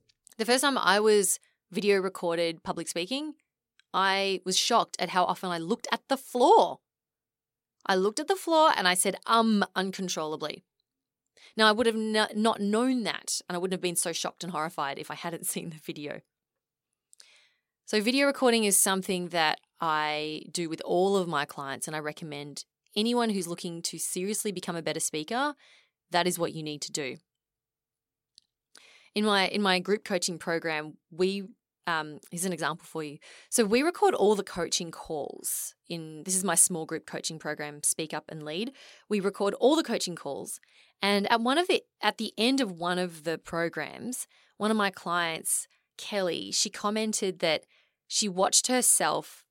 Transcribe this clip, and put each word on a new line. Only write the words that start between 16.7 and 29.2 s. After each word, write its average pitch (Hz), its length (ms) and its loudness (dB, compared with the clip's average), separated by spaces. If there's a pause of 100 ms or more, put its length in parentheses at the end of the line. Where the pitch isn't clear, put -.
So 214 140 2
video 254 260 4
recording 247 380 4
is 196 120 4
something 185 520 0
that 165 320 0 (200)
I 151 720 -2
do 175 160 -4
with 156 140 -6
all 190 340 2
of 180 120 0
my 147 160 0
clients, 139 420 -8
and 156 100 -8
I - 20 -4
recommend 147 640 -10 (300)
anyone 226 360 2
who's 190 180 -2
looking 170 340 -8
to - 160 -6
seriously 202 540 -4
become 180 240 -6
a 165 60 -6
better 156 180 -2
speaker, 233 560 -4 (540)
that 175 160 2
is 175 120 -2
what 165 140 -2
you 156 100 -8
need 147 200 -8
to - 100 -12
do. 139 240 -6 (2000)
In 208 100 0